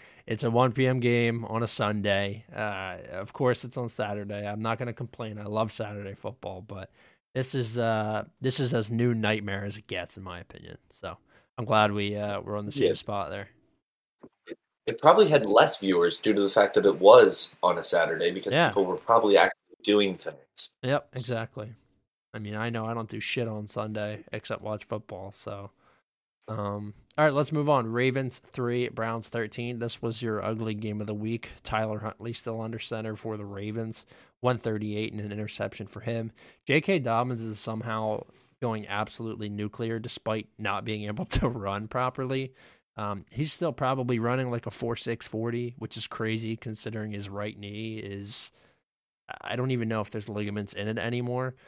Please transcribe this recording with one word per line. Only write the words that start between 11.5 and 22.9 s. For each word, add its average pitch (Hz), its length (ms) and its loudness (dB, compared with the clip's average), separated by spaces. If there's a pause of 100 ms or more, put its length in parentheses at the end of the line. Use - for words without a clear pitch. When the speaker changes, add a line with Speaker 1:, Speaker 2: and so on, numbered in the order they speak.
Speaker 1:
I'm 120 80 -4
glad 107 260 4
we, 101 240 -2
uh, 104 240 -4
we're 104 180 -6
on 104 80 -6
the 104 60 -8
same 123 160 2
Speaker 2:
Yeah. 80 60 4
Speaker 1:
spot 98 360 -6
there. 98 200 -10 (1000)
Speaker 2:
It, - 100 -12 (280)
it - 160 -4
probably 180 260 10
had 143 180 6
less 113 320 6
viewers 87 440 4
due 107 120 4
to 101 80 4
the 98 60 4
fact 101 280 4
that 98 100 6
it 95 140 6
was 104 640 12
on 87 160 4
a 82 60 -6
Saturday 85 480 2
because 98 220 -4
Speaker 1:
Yeah. 156 160 4
Speaker 2:
people 98 160 2
were 90 100 -2
probably 110 420 6
actually - 460 4
doing 101 320 4
things. - 540 -10 (140)
Speaker 1:
Yep, 139 300 0
exactly. 117 600 -6 (580)
I 104 60 -12
mean, 107 180 -8
I 113 140 -2
know 113 160 -4
I 113 80 -4